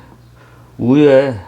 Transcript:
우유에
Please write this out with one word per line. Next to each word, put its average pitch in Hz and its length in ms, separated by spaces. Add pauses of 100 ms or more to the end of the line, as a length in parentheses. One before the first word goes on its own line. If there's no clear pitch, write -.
(760)
우유에 135 720